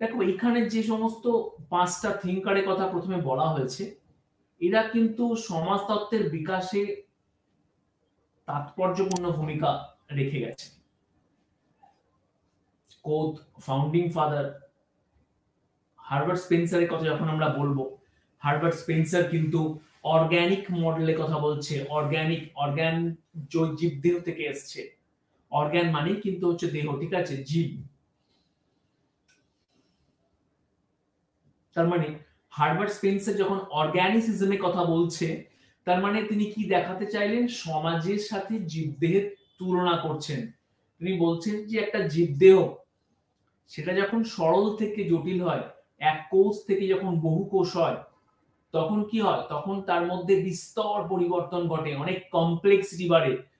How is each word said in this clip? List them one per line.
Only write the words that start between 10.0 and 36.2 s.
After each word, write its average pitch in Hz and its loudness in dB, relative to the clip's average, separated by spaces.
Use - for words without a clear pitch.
রেখে 139 -2
গেছে। - -10
কোথ 156 0
ফাউন্ডিং 151 0
ফাদার 151 0
হারবার্ট 175 0
স্পেন্সারের 170 2
কথা 165 -2
যখন 156 -2
আমরা 156 0
বলবো, 139 0
হারবার্ট 147 0
স্পেন্সার 160 2
কিন্তু 160 0
অর্গানিক 170 2
মডেলের 160 0
কথা 156 -2
বলছে, 151 -2
অর্গানিক, 156 0
অর্গান 160 0
জ-, 160 2
জীবদেহ 170 2
থেকে 156 -6
এসছে। - -12
অর্গান 165 2
মানেই 175 0
কিন্তু 185 -4
হচ্ছে 170 0
দেহ, 151 -2
ঠিক 170 -6
আছে, 139 -4
জীব। 156 0
তার 170 4
মানে 165 2
হারবার্ট 165 2
স্পেন্সার 196 0
যখন 190 0
অর্গানিসিজমের 196 2
কথা 180 0
বলছে, 170 0
তার 180 4
মানে 208 0